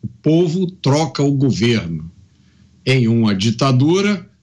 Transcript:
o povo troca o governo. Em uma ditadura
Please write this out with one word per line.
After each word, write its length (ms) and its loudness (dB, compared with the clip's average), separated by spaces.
o 60 -12
povo 640 0
troca 500 -2
o 120 0
governo. 760 -2
Em 240 2
uma 260 2
ditadura 960 0